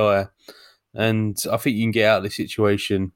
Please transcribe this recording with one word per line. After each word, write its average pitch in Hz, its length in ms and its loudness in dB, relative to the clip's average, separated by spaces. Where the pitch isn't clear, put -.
I, 98 60 -4
and 110 440 0
I 113 60 0
think 123 200 0
you 113 80 0
can 113 60 -2
get 107 160 2
out 110 120 4
of 95 40 -8
this 101 120 -6
situation. 101 800 -2